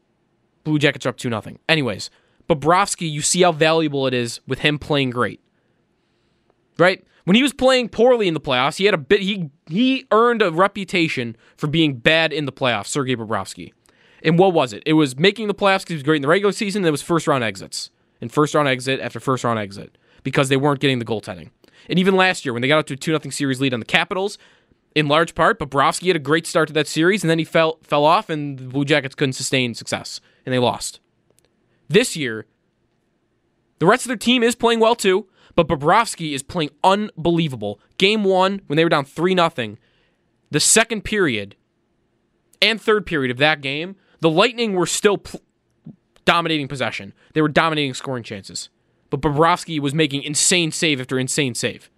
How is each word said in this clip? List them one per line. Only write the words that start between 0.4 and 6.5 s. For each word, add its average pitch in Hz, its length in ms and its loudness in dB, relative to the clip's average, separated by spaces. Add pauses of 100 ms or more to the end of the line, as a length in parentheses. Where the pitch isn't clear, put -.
Blue 151 160 0
Jackets 143 260 0
are 135 40 -2
up - 80 -6
two 123 120 -6
nothing. 110 380 -8
Anyways, 123 420 -2 (380)
Bobrovsky, 165 640 0
you 147 100 -6
see 175 200 0
how 175 100 6
valuable 156 560 0
it 127 60 0
is 120 340 -4
with 131 120 -4
him 147 200 0
playing 139 300 -2
great. 113 320 -4 (1400)